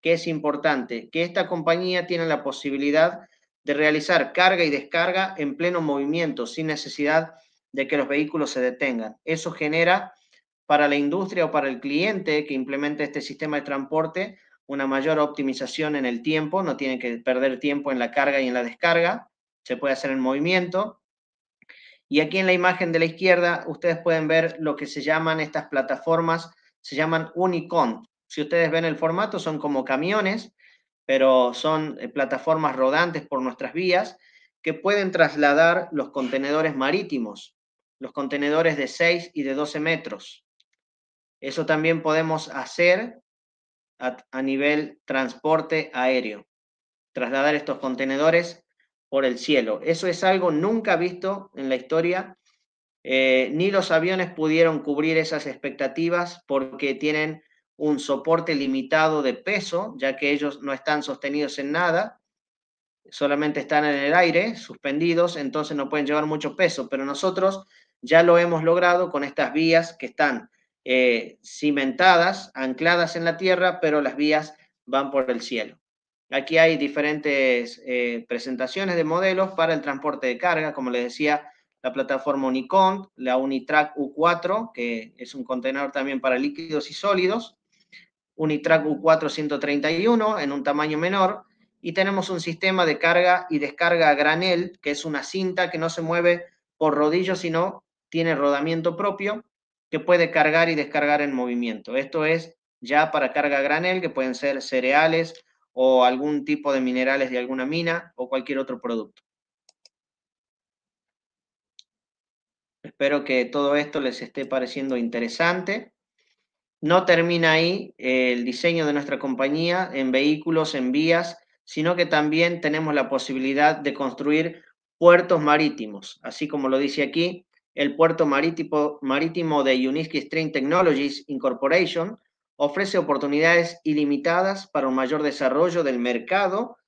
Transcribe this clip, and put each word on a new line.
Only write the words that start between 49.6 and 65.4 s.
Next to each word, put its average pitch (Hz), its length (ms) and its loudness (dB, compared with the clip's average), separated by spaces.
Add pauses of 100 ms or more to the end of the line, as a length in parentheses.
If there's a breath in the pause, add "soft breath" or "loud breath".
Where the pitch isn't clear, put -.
Eso 165 240 -2
es 175 160 -2
algo 185 260 4
nunca 190 460 0
visto 180 580 -4
en 135 140 -6
la 131 80 0
historia. 170 600 -2 (680)
Eh, 131 500 2
ni 180 160 0
los 190 220 0
aviones 180 400 0
pudieron 156 480 2
cubrir 151 360 0
esas 156 300 -2
expectativas 165 1000 -4
porque 135 480 -2
tienen 151 480 -2 (340 soft breath)
un 147 220 0
soporte 165 540 0
limitado 143 680 2
de 127 120 0
peso, 190 640 -4
ya 135 180 -2
que 143 140 0
ellos 143 320 -2
no 139 100 -6
están 151 300 -2
sostenidos 143 560 -6
en 143 140 -6
nada, 175 500 -2 (880)
solamente 143 500 0
están 147 240 2
en 147 120 0
el 143 180 0
aire, 180 420 2
suspendidos, 165 800 0
entonces 147 400 -4